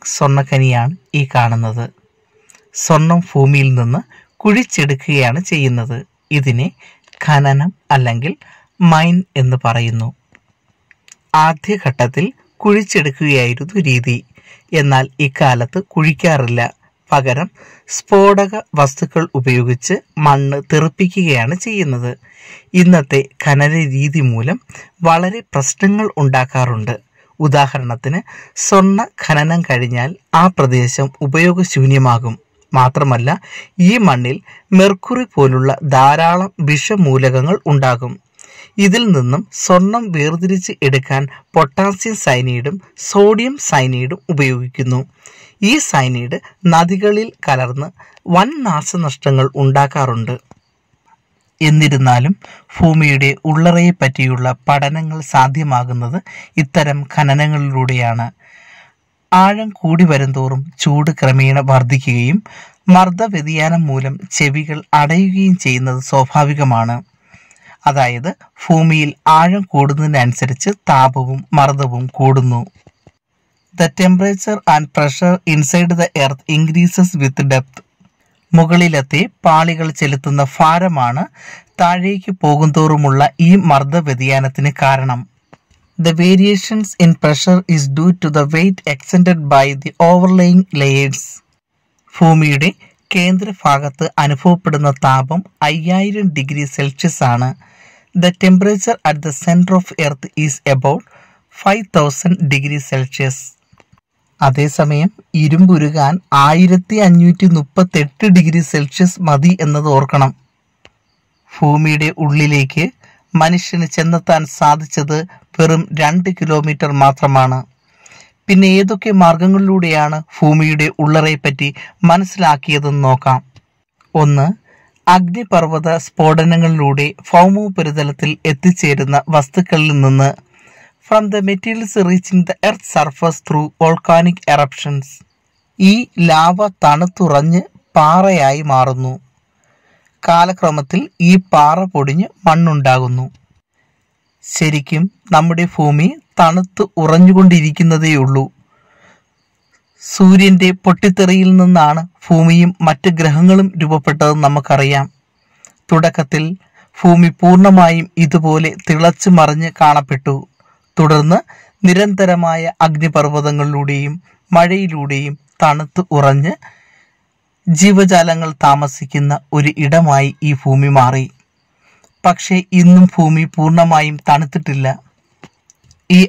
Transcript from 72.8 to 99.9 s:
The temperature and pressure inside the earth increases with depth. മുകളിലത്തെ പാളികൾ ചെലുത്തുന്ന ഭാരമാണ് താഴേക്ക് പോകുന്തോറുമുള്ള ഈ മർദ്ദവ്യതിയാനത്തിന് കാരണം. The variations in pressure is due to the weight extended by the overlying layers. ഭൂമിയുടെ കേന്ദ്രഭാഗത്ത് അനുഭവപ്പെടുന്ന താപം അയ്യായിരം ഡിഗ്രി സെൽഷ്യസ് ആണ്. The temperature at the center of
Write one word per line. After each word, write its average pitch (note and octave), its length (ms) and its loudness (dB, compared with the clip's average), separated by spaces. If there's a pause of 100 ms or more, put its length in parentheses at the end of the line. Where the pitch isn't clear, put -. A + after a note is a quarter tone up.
The E3+ 220 -2
temperature G3 520 0
and D3+ 280 0
pressure D#3 540 -2 (160)
inside E3+ 360 0
the E3+ 360 -2
earth C#3 300 -6
increases F3 640 0
with C3+ 260 -2
depth. C3 360 -4 (680)
മുകളിലത്തെ E3 760 0 (160)
പാളികൾ D#3+ 460 0
ചെലുത്തുന്ന C#3+ 540 -4
ഭാരമാണ് D#3+ 800 -2 (560)
താഴേക്ക് F#3 640 -2
പോകുന്തോറുമുള്ള D3 880 0 (100)
ഈ E3+ 160 6
മർദ്ദവ്യതിയാനത്തിന് C#3 1160 -2 (100)
കാരണം. C3 460 -2 (720)
The E3 120 2
variations G3 720 0 (180)
in E3 60 6
pressure E3 640 0
is C#3+ 100 -2 (140)
due F3 120 2
to F3 160 -4
the D3 200 0
weight F3 280 0 (160)
extended F3+ 460 0
by C#3 360 2
the C#3 180 -10 (120)
overlying F3+ 600 4 (120)
layers. C#3 680 -2 (760)
ഭൂമിയുടെ D#3 520 2 (440)
കേന്ദ്രഭാഗത്ത് F3 1000 -2
അനുഭവപ്പെടുന്ന D3 720 0
താപം C3+ 540 -2 (180)
അയ്യായിരം F#3 680 -2
ഡിഗ്രി D3 360 -4
സെൽഷ്യസ് C#3 580 -6
ആണ്. B2 320 -2 (640)
The F3 140 0 (140)
temperature G3 500 0 (140)
at D3+ 60 -4
the D3 160 -8
center F3+ 440 0
of E3 320 -4